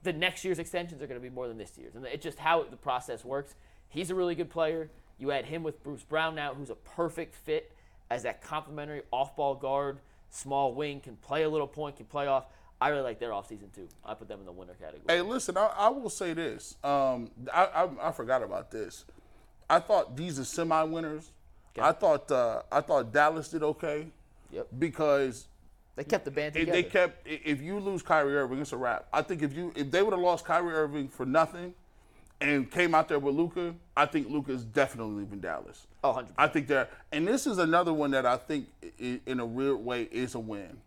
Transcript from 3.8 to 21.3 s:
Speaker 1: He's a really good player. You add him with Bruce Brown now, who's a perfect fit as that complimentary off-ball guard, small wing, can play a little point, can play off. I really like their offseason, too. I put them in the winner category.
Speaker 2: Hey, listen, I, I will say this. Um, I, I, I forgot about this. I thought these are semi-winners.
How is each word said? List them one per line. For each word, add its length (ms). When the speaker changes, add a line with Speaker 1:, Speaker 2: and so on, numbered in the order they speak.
Speaker 1:
He's 220
a 40
really 200
good 160
player. 400
You 120
add 160
him 160
with 200
Bruce 200
Brown 320
now, 180
who's 160
a 60
perfect 600
fit 380
as 140
that 180
complimentary 600
off-ball 420
guard, 440
small 460
wing, 260
can 160
play 280
a 40
little 180
point, 300
can 100
play 200
off. 180
I 60
really 140
like 160
their 120
offseason, 420
too. 160
I 80
put 160
them 120
in 40
the 80
winner 220
category. 340
Speaker 2:
Hey, 140
listen, 340
I, 180
I 140
will 220
say 240
this. 500
Um, 460
I, 140
I, 440
I 40
forgot 300
about 280
this. 360
I 80
thought 380
these 220
are 60
semi-winners. 840